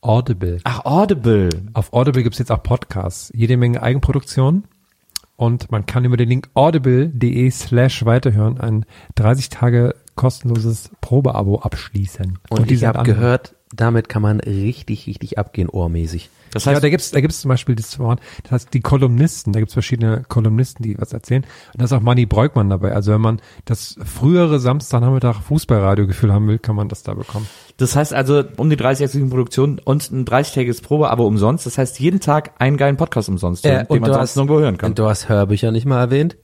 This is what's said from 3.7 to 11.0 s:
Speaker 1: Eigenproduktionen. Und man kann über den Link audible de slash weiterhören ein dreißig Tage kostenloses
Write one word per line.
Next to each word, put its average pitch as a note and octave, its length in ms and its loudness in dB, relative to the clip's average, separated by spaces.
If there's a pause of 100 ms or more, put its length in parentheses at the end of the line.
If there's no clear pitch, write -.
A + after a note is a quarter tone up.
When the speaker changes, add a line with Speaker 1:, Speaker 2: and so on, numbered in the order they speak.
Speaker 1:
Eigenproduktionen. C3+ 800 0 (720)
Und A#2+ 360 -2
man G#2 120 -2
kann B2+ 200 -2
über B2 120 2
den A#2 120 2
Link B2+ 260 -2
audible C#3 540 2
de B2 420 0
slash B2 540 0
weiterhören A#2 560 2
ein A2 260 -2 (300)
dreißig B2 320 2
Tage A#2+ 480 2 (180)
kostenloses A#2 760 -2 (100)